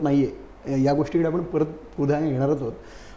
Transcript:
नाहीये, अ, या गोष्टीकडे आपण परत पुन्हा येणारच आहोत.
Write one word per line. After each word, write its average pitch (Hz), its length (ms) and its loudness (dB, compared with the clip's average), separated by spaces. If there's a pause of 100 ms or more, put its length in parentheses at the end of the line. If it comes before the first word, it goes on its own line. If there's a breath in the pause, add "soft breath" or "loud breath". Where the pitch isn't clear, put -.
नाहीये, 139 260 4 (380)
अ, 135 100 -2
या 135 160 4
गोष्टीकडे 156 360 2
आपण 160 120 0
परत 156 240 0 (320)
पुन्हा 147 220 2
येणारच 139 420 2
आहोत. 120 120 -4 (440 loud breath)